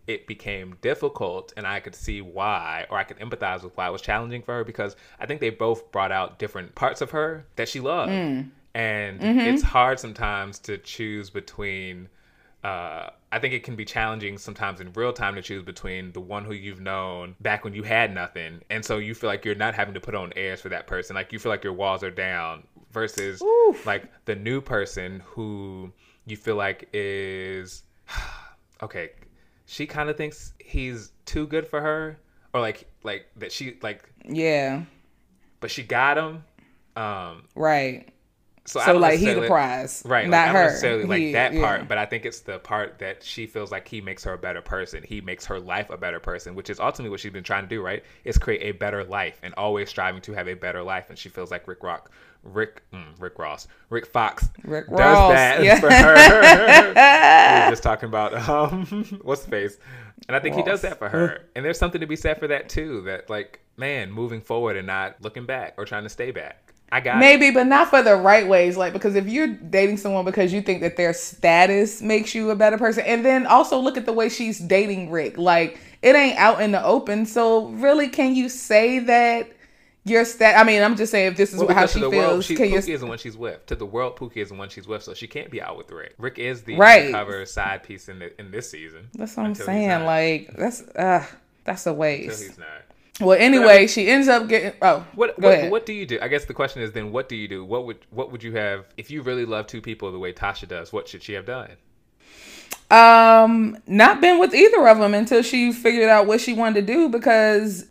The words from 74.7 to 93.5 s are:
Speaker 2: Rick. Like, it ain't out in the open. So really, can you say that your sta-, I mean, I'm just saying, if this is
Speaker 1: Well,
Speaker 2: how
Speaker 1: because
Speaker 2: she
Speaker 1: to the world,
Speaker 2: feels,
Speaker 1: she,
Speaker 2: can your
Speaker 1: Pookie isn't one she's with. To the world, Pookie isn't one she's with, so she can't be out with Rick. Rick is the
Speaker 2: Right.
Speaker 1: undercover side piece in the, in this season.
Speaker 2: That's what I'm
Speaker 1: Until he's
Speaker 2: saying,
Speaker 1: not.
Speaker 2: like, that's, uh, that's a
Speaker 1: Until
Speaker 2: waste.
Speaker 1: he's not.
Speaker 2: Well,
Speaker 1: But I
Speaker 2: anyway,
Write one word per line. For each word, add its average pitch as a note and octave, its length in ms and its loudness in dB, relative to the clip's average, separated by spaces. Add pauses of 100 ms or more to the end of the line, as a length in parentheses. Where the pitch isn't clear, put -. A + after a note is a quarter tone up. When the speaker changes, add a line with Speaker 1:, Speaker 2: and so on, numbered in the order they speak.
Speaker 2:
Rick. D#3 280 -6
Like, E3+ 400 0 (240)
it B3+ 120 8
ain't C#4 240 4
out G#3 220 4
in G#3+ 120 0
the F#3+ 120 -2
open. G#3+ 420 0
So A3+ 420 0
really, C#4 400 2
can C4 260 0
you B3+ 140 0
say A#3+ 520 2
that A#3 480 2 (560)
your A3+ 200 2
sta-, A3 300 4
I A3 100 10
mean, G#3+ 180 4
I'm A3 140 2
just G#3+ 140 -2
saying, F#3+ 220 2
if F3 40 -10
this G3 180 0
is F#3 60 -6
Speaker 1:
Well, G3+ 80 2
Speaker 2:
how F3+ 60 2
Speaker 1:
because F#3 180 4
Speaker 2:
she - 80 0
Speaker 1:
to - 40 -2
the - 60 0
world, F#3+ 220 2
Speaker 2:
feels, F#3 120 -2
Speaker 1:
she, E3+ 120 -4
Speaker 2:
can G#3+ 140 2
your G3 120 2
Speaker 1:
Pookie G3 120 -10
isn't B2 140 -10
one A2+ 100 -10
she's A2 180 -16
with. G#2+ 300 -12
To - 80 -10
the G#2+ 120 -10
world, A#2+ 300 -6
Pookie A#2+ 220 -16
isn't G2 180 -10
one G2 120 -14
she's F#2+ 180 -20
with, G#2 160 -10
so F#2 120 -18
she A2+ 120 -16
can't D3 240 -14
be A2+ 120 -12
out E2+ 140 -12
with - 140 -20
Rick. - 280 -18
Rick B2+ 200 -10
is A#2+ 240 -8
the A2+ 140 -10
Speaker 2:
Right. G3 300 8
Speaker 1:
undercover G2+ 400 -6
side G2 360 -6
piece - 260 -20
in F#2 100 -18
the, F2 220 -18
in G2 100 -20
this A2+ 200 -12
season. D#2+ 440 -20
Speaker 2:
That's A3 220 -14
what A3 80 -6
I'm G#3 60 -4
Speaker 1:
Until G3+ 160 -10
he's F#3+ 80 -4
Speaker 2:
saying, G#3 140 -2
Speaker 1:
not. E3 160 -2
Speaker 2:
like, D#3+ 520 -2
that's, A#3+ 260 -6
uh, F3 420 -2 (400)
that's F#3 220 -10
a E3+ 40 -2
Speaker 1:
Until D3+ 100 -6
Speaker 2:
waste. C#3 420 -4
Speaker 1:
he's F#2 160 -20
not. D#2+ 100 -20 (520)
Speaker 2:
Well, F#3 80 0 (100)
Speaker 1:
But - 20 2
I A3+ 40 6
Speaker 2:
anyway, A#3 360 8